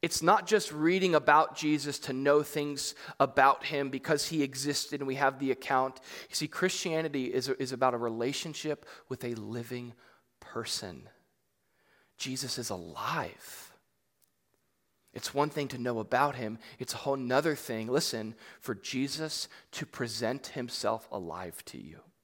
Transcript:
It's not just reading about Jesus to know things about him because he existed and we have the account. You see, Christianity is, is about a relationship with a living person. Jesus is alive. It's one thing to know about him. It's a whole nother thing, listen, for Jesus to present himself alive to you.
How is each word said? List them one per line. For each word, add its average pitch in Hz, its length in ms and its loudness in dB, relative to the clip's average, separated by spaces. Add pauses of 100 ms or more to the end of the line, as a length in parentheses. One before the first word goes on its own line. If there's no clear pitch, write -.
It's 165 220 -2
not 180 240 6
just 208 240 4
reading 175 420 4
about 151 420 6
Jesus 147 440 0
to - 120 -6
know 143 300 6
things 147 540 -4 (240)
about 135 440 6
him 139 280 -2
because 143 360 0
he 160 140 0
existed 139 580 -2
and 139 80 -4
we 131 60 0
have 135 240 2
the 135 140 0
account. 131 480 0 (280)
You - 80 -10
see, 151 120 -2
Christianity 160 760 0
is, 127 240 0
is 127 220 -2
about 127 220 2
a 120 40 -2
relationship 131 920 -4 (220)
with 123 140 -6
a 120 120 -4
living 117 580 -8 (460)
person. 101 680 -8 (1080)
Jesus 131 400 -6
is 117 140 -4
alive. - 1000 -6 (1400)
It's - 220 -8
one 143 160 2
thing 143 160 -4
to 127 100 -8
know 120 220 -2
about 127 360 2
him. 113 220 -6 (220)
It's - 160 -8
a - 20 -8
whole 139 180 -2
nother 139 400 2
thing, 113 340 -6
listen, 117 440 0 (260)
for - 140 -6
Jesus 135 760 -4 (240)
to - 120 -6
present 120 640 -4
himself 120 640 -4
alive 87 540 -8
to - 120 -14
you. 76 220 -14 (240)